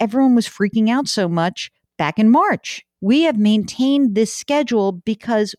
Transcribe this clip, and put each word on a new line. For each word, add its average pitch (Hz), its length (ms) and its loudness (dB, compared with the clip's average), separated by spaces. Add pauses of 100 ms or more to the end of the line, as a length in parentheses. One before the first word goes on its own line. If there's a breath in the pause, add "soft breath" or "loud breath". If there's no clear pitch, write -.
everyone 247 340 2
was 233 140 2
freaking 214 420 0
out 262 160 -2
so 185 220 -2
much 170 420 -4 (260)
back 156 220 -4
in 220 100 4
March. - 560 0 (160)
We 247 220 2
have 294 160 0
maintained 214 760 0
this 220 180 0
schedule 240 560 -2
because 214 680 -4